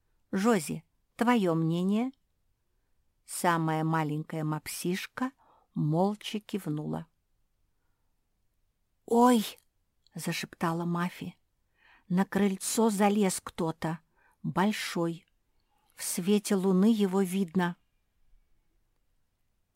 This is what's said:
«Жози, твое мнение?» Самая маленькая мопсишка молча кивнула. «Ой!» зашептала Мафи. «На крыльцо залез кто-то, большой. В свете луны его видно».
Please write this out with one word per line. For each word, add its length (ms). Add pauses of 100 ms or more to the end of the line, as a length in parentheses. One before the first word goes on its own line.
(320)
«Жози, 520 (320)
твое 400
мнение?» 560 (1120)
Самая 580
маленькая 640
мопсишка 840 (420)
молча 680
кивнула. 680 (2000)
«Ой!» 520 (580)
зашептала 680
Мафи. 500 (720)
«На 160
крыльцо 680
залез 540
кто-то, 560 (440)
большой. 800 (720)
В 80
свете 520
луны 360
его 300
видно». 540 (2000)